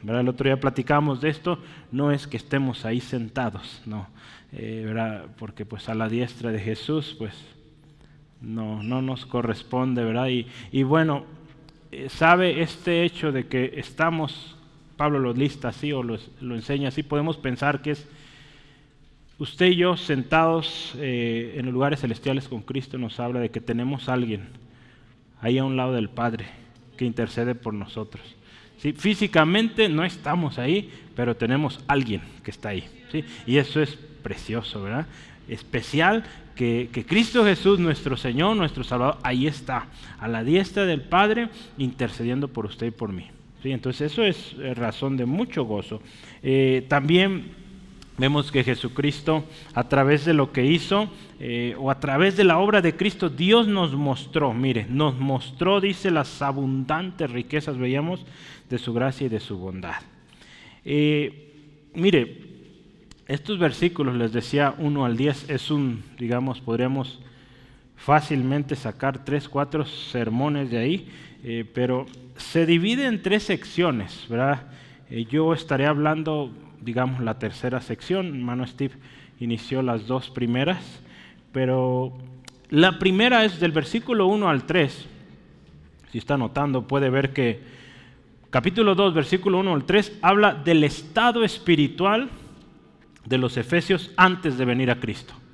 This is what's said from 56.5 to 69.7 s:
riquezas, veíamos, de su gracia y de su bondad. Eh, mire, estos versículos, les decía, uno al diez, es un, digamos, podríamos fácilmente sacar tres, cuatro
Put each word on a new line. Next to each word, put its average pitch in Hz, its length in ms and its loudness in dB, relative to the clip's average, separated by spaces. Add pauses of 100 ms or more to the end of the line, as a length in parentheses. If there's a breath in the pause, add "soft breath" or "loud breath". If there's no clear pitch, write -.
riquezas, 135 460 -4
veíamos, 139 480 -2 (440 loud breath)
de 123 100 -2
su 117 140 -6
gracia 131 340 0
y - 20 -2
de 110 100 -2
su 98 200 -8
bondad. 90 380 -8 (840 loud breath)
Eh, - 1120 -2
mire, 165 480 2 (840)
estos 170 320 -4
versículos, 160 560 2
les 117 180 0
decía, 139 460 2
uno 147 260 0
al 117 120 0
diez, 139 340 0
es 135 180 -4
un, 131 340 0 (140)
digamos, 123 440 -2
podríamos 127 580 -2 (760 loud breath)
fácilmente 143 800 2
sacar 131 480 -4
tres, 143 240 -2
cuatro 143 380 -2